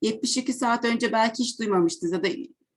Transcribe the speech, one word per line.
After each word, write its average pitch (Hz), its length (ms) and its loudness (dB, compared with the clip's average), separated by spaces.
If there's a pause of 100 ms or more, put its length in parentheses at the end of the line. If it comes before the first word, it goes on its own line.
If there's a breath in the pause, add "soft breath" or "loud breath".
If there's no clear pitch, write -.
Yetmiş - 340 0
iki 254 160 -2
saat 233 320 0
önce 233 280 0
belki 226 300 2
hiç - 160 -4
duymamıştınız 175 540 0
ya 175 120 0
da - 40 2 (480)